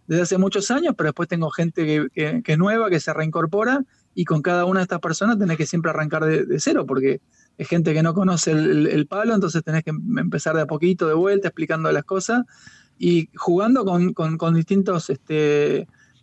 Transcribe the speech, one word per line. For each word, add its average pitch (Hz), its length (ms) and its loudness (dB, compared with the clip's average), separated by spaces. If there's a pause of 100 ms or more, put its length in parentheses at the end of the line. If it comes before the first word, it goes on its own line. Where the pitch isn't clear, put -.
desde 170 160 2
hace 185 140 0
muchos 190 340 0
años, 294 260 0
pero 156 100 0
después 165 200 -4
tengo 165 220 -2
gente 165 360 -2
que, 151 280 0
que, 151 300 -2
que - 100 -2
es 156 40 2
nueva, 214 320 2
que 170 100 0
se 156 140 -6
reincorpora, 170 680 0 (320)
y 180 100 -2
con 156 160 0
cada 175 240 0
una 190 140 2
de 185 40 0
estas 180 160 -4
personas 214 400 0
tenés 170 180 0
que 151 80 -2
siempre 165 260 -2
arrancar 156 340 -2
de, 156 200 2
de 151 140 -2
cero, 170 260 0
porque 135 360 0 (360)
es 143 100 -8
gente 160 260 2
que 160 100 2
no 165 100 2
conoce 180 380 0
el, 156 200 2
el, 151 160 2
el 147 200 0
palo, 220 280 -2
entonces 170 280 0
tenés 160 200 -2
que - 80 -8
em-, 156 260 -4
empezar 165 380 -2
de 160 60 2
a 151 40 0
poquito, 165 420 0
de 156 60 2
vuelta, 190 340 2
explicando 160 440 -2
las 147 120 0
cosas 226 400 -2 (560)
y 175 360 2
jugando 214 500 2
con, 175 280 2
con, 160 240 -4
con 165 160 0
distintos, 185 560 0
este, 147 800 0 (360)